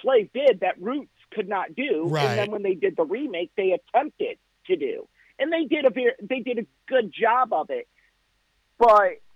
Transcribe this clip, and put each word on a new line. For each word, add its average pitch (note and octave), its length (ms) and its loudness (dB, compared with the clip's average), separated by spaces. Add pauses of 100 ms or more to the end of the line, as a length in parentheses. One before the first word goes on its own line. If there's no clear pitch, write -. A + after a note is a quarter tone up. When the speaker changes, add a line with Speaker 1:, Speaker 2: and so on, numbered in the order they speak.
Speaker 1:
Slave A#3 320 2
did B3 280 2
that F3+ 200 -2
Roots B3 320 -6 (180)
could G3 180 -8
not F3+ 260 -6
do. G3+ 320 -2
Speaker 2:
Right. D3 180 0
Speaker 1:
And B2 140 0
then G#3 120 -2
when G#3 120 -6
they F#3+ 120 0
did F3+ 220 -2
the E3 80 0
remake, F#3 500 -6
they F#3+ 180 0
attempted - 680 -4 (280)
to F#4 100 0
do. C3 300 -6 (320)
And D#4+ 140 -2
they E4 120 0
did C#4+ 200 -2
a B3+ 60 6
ver-, B3 320 0
they B3+ 180 -4
did A#3 180 -6
a A3+ 80 -8 (200)
good A#3 260 0
job A3+ 400 0
of D#3 160 -2
it. B2+ 180 -6 (920)
But G#3 420 6 (140)